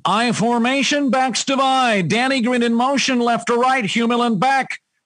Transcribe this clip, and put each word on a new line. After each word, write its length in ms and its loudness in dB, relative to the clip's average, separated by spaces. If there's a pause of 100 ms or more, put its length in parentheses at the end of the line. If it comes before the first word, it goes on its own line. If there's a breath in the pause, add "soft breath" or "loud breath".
I 280 0
formation, 760 0
backs 340 -2
divide. 640 0
Danny 340 0
Green 220 0
in 100 0
motion, 460 0
left 280 0
to 80 0
right. 280 2
Humil 420 0
and 140 0
back. 420 0 (240)